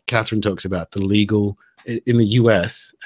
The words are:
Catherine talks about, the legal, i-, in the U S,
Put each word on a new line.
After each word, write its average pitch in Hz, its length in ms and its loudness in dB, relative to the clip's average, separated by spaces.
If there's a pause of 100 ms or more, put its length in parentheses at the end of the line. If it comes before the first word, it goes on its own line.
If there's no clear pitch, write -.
Catherine 110 340 -2
talks 98 240 -4
about, 92 260 -6
the 101 100 -6
legal, 101 560 0 (300)
i-, 117 180 -6
in 120 120 2
the 113 80 4
U 117 260 4
S, - 420 -2 (120)